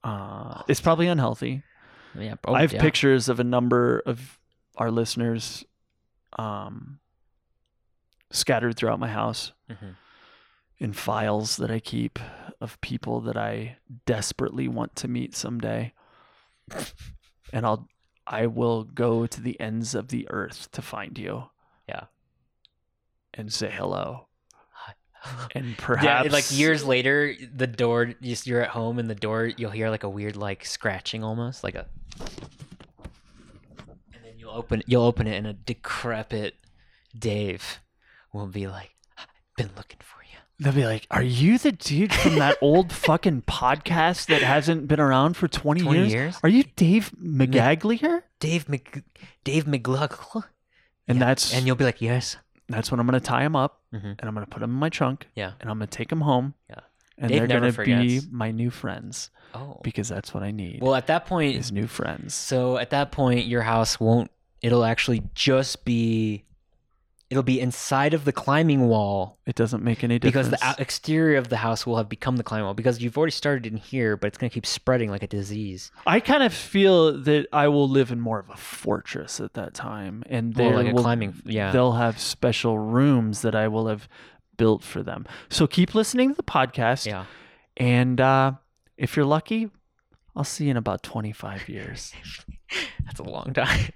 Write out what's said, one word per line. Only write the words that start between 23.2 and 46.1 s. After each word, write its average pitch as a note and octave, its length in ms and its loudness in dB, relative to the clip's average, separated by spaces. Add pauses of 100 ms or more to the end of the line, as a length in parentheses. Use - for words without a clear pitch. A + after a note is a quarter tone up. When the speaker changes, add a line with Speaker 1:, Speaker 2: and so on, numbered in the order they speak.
Speaker 1:
And G#2+ 180 -10
say G2+ 180 -4
hello. G2 580 -8 (1300)
And C3 120 -8
Speaker 2:
Yeah, A#2 120 -8
Speaker 1:
perhaps B2+ 540 2
Speaker 2:
like, C#3+ 180 2
years D3 340 2
later, C3+ 500 2 (200)
the B2+ 120 0
door, A#2+ 560 0
just, A#2+ 240 -6
you're A#2+ 160 0
at A#2 80 -2
home A#2 280 -4
and A2+ 100 -4
the A2 60 -4
door, A2 320 -2
you'll A#2 240 -6
hear, A2 200 -2
like, A2 120 -4
a G2+ 60 -6
weird, G#2 280 -6
like, G2+ 280 -6
scratching G#2+ 580 -6
almost, A#2 400 -6
like G2 140 -8
a, - 100 -12 (2250)
and - 100 -20
then - 140 -20
you'll A2 140 -18
open, A2+ 340 -4
you'll A#2+ 180 4
open A#2+ 220 2
it G#2+ 100 -4
and G#2 100 -6
a G#2+ 60 -8
decrepit A2 1000 -8 (640)
Dave G#2 600 -4 (520)
will G#2 140 -8
be G2 200 -8
like, F#2+ 240 -14 (680)
"Been G#2 200 -4
looking - 240 -20
for - 220 -20
you." - 160 -20 (200)
Speaker 1:
They'll C#3 140 2
be C3+ 140 4
like, A2 240 -2
"Are F#2 120 0
you C3+ 360 4
the C#4+ 140 2
dude F3 400 0
from D#3+ 240 4
that C#3+ 220 6
Speaker 2:
<laughs> - 40 0
Speaker 1:
old E3 300 6
fucking D#3 500 2
podcast D#3+ 840 2
that D3+ 160 4
hasn't C#3+ 460 2
been D3+ 120 4
around C#3+ 360 4
for F3 120 0
twenty D3+ 340 0
Speaker 2:
Twenty D#3 180 4
Speaker 1:
years? F#3+ 120 4